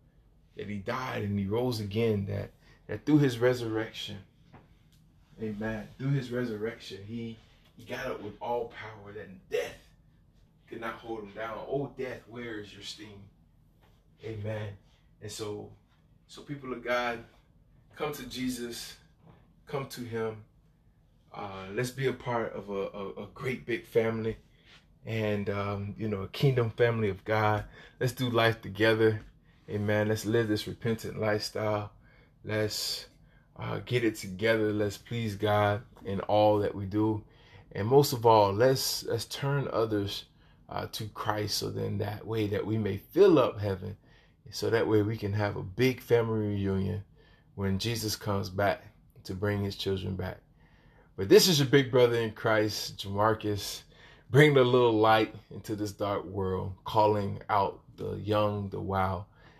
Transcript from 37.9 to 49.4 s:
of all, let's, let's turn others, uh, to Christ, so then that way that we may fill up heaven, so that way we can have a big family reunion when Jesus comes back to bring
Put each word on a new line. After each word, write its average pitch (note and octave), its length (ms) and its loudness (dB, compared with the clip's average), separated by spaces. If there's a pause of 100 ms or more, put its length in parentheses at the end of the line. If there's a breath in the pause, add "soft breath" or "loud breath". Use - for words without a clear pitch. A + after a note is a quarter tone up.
of A#2 140 4
all, G#2 260 10
let's, C3 520 2
let's - 200 -2
turn C#3 480 -2
others, G#2 520 -2 (440 soft breath)
uh, F#2+ 220 -6
to A2+ 140 -8
Christ, G#2 520 -4
so G#2+ 140 -4
then G#2 280 -4
that G#2 280 -6
way A2 200 -2
that G2+ 180 -2
we A2 120 0
may G2 200 -2
fill E3+ 420 6
up G#2+ 200 2
heaven, G2 380 -4 (540 soft breath)
so - 180 -4
that G#2+ 180 2
way G#2+ 140 6
we A2 160 0
can G2+ 160 -4
have G#2 220 0
a F#2+ 80 -6
big A#2 360 0
family A2+ 500 2
reunion G2 540 0 (520 soft breath)
when G2 240 -2
Jesus G#2+ 360 -4
comes G2+ 340 -4
back G2 340 0 (400)
to G2 100 -10
bring G2+ 300 -2